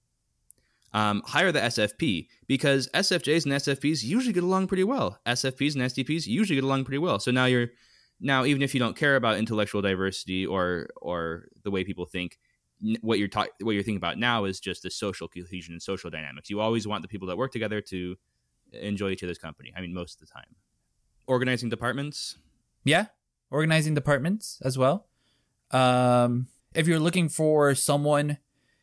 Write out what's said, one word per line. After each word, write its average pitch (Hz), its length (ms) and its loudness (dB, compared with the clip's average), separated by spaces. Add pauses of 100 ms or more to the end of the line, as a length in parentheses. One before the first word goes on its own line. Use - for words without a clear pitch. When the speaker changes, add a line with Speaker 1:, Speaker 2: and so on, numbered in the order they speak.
(920)
Speaker 1:
um, 104 320 2
hire 175 260 2
the 147 120 0
S 117 140 -2
F 107 200 0
P, 98 320 -2 (180)
because 135 460 2
S 185 180 0
F 175 100 0
Js 156 220 2
and 139 100 -2
S 143 140 -2
F 139 120 0
Ps 151 240 -2
usually 220 300 0
get 180 100 0
along 190 240 2
pretty 185 160 0
well. 202 420 -2
S 123 200 0
F 131 100 -2
Ps 147 200 0
and 131 80 0
S 127 100 -2
T 135 100 -4
Ps 151 240 -2
usually 180 280 0
get 131 80 2
along 135 220 0
pretty 127 120 -4
well. 147 220 0
So - 100 -2
now 127 160 4
you're, 123 220 4 (520)
now 135 240 2
even 139 200 2
if 135 100 -2
you 135 60 0
don't 117 180 0
care 143 180 4
about 117 220 2
intellectual 107 440 0
diversity 95 640 -2
or, 90 420 -2 (140)
or 82 480 -6 (140)
the 104 80 -4
way 95 120 0
people 90 220 -6
think, 87 340 -8 (420)
n-, 110 200 -2
what 110 180 0
you're 101 80 0
ta-, 104 200 -2 (140)
what 110 120 -2
you're 101 100 0
thinking 104 140 -2
about 85 200 -4
now 117 280 0
is 95 160 -4
just 92 200 -8
the 92 80 -10
social 92 380 -6
cohesion 90 460 -14
and 85 80 -14
social 92 280 -8
dynamics. 76 400 -12
You 101 120 -4
always 110 260 0
want 104 140 -4
the 85 80 -16
people 95 180 -8
that 90 100 -4
work 127 140 -2
together 107 300 -4
to 90 340 -8 (560)
enjoy 98 380 -4
each 95 140 -6
other's 87 140 -6
company. 76 380 -16
I 90 60 -10
mean, 87 120 -8
most 87 280 -10
of 78 60 -20
the - 60 -20
time. - 220 -20 (720)
Organizing 123 400 0
departments. 123 720 -6 (480)
Speaker 2:
Yeah, 165 220 2 (440)
organizing 156 420 2
departments 147 720 0
as 135 140 -2
well. 135 300 2 (640)
Um, 123 760 4 (260)
if 160 140 4
you're 160 140 4
looking 170 260 2
for 151 480 4
someone, 147 640 2 (460)